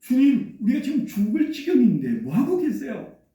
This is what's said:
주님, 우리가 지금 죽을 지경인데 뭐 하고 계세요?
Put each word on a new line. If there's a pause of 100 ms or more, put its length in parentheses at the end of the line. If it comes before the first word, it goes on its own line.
주님,
우리가
지금
죽을
지경인데
뭐
하고
계세요? (180)